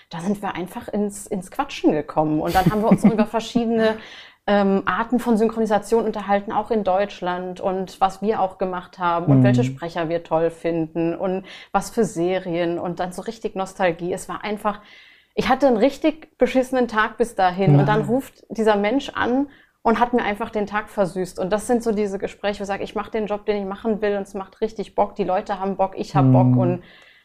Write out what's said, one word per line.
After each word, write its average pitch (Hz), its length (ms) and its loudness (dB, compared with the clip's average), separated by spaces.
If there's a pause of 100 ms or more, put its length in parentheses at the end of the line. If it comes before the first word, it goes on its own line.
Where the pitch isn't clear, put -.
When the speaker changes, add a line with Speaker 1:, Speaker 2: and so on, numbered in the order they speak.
Speaker 1:
da 175 100 -10
sind 202 240 -4
wir 196 140 -6
einfach 180 320 -10
ins, 202 400 -4
ins 196 240 -8
Quatschen 285 400 0
gekommen 151 480 0
und 170 160 -2
dann 185 120 6
haben 214 140 0
wir 220 60 2
uns - 160 6
Speaker 2:
<laughs> - 0 -
Speaker 1:
über 214 220 6
verschiedene, 226 680 0 (520)
ähm, 196 400 4
Arten 226 340 0
von 233 160 2
Synchronisation 220 680 2
unterhalten, 202 460 -2
auch 214 220 -2
in 220 100 0
Deutschland 185 800 -2
und 185 400 -4
was 190 200 0
wir 208 200 0
auch 190 180 -2
gemacht 185 400 -6
haben 170 280 0
und 139 140 6
Speaker 2:
Mhm. 127 40 6
Speaker 1:
welche 123 180 4
Sprecher 160 460 -4
wir 170 160 -4
toll 165 260 0
finden 165 640 -2
und 190 300 -4 (260)
was 190 200 -2
für 233 140 0
Serien 175 760 -2
und 175 180 -6
dann 180 140 -4
so 190 100 -12
richtig 220 320 -8
Nostalgie. 185 580 -2
Es 180 160 -8
war - 140 -10
einfach, 208 380 -4 (540)
ich 185 140 0
hatte 254 200 4
einen 240 80 4
richtig 277 600 0
beschissenen 254 500 2
Tag 220 280 -2
bis - 200 -2
dahin 185 420 4
und - 80 4
dann 214 140 2
Speaker 2:
Nein. 202 80 -4
Speaker 1:
ruft 254 400 -4
dieser 214 280 2
Mensch 214 340 0
an 254 380 0 (340)
und 226 180 2
hat 240 140 0
mir 240 100 2
einfach 214 260 -4
den 208 160 -2
Tag 208 220 -6
versüßt. 185 500 -2
Und 180 140 -2
das 208 160 -2
sind 240 160 2
so 226 80 0
diese 196 260 -2
Gespräche, - 400 -6
wo 208 40 -8
ich 190 60 -8
sage, 196 140 -4
ich - 140 -8
mache 214 160 -6
den 214 140 -2
Job, 208 200 -4
den 208 120 0
ich 196 80 -6
machen 202 360 -4
will 208 140 2
und 196 60 -4
es - 120 -12
macht 190 280 -10
richtig 214 340 -6
Bock, 202 180 0
die 202 100 -2
Leute 185 360 -2
haben 190 160 -4
Bock, 190 200 0
ich - 200 -4
hab 139 80 6
Speaker 2:
Mhm. 131 80 6
Speaker 1:
Bock 127 240 6
und 175 260 0 (420)